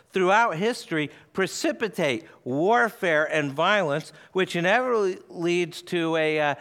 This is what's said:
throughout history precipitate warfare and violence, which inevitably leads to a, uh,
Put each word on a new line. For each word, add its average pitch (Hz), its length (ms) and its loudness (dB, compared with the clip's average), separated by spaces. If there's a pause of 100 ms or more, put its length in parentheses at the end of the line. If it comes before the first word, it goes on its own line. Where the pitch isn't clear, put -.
(100)
throughout 196 460 4
history 165 540 -2 (240)
precipitate 185 920 -2 (180)
warfare 170 840 2
and 147 280 -2
violence, 160 580 0 (220)
which 185 240 -2
inevitably 208 600 0 (100)
leads 175 540 -4
to 165 340 -2
a, 156 240 0
uh, 143 200 2